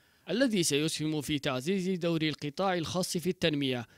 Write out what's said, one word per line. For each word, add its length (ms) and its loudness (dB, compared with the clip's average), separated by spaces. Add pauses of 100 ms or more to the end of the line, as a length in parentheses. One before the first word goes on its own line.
(300)
الذي 320 4
سيسهم 580 0
في 180 -2
تعزيز 600 0
دور 240 0
القطاع 560 -2
الخاص 380 -2
في 140 0
التنمية 560 0 (120)